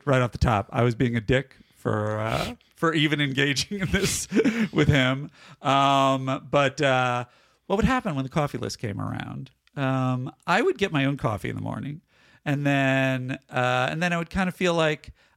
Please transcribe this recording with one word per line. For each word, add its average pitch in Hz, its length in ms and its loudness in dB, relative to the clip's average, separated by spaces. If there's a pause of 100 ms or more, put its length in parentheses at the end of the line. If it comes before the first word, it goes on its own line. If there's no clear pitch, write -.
right 131 180 4
off 123 100 -2
the - 60 -10
top, 104 340 2
I 123 100 2
was 120 120 4
being 120 220 0
a 117 40 -2
dick 127 360 0 (200)
for, 107 420 -2
uh, 127 360 -2 (200)
for 165 200 0
even 151 260 2
engaging 139 600 0
in 190 100 -2
this - 400 -2
<laughs> 220 420 2
with 151 160 2
him. 135 420 2 (320)
Um, 135 880 2
but, 139 300 2
uh, 127 440 2 (420)
what 196 100 0
would 220 80 2
happen 240 300 0
when 135 80 -2
the 131 80 -8
coffee 143 280 -2
list 113 200 -6
came 104 220 -6
around? - 500 -8 (240)
Um, 131 560 -2 (160)
I 185 160 2
would 370 160 0
get 196 140 -2
my 139 120 2
own 139 120 0
coffee 113 320 -4
in 113 80 -6
the 104 60 -8
morning, 110 380 -8 (440)
and 143 200 -2
then, 135 760 0 (100)
uh, 123 400 0
and 156 100 -4
then 175 120 -2
I 170 60 -2
would 170 120 -6
kinda 185 220 0
feel 180 220 0
like 156 380 0 (240)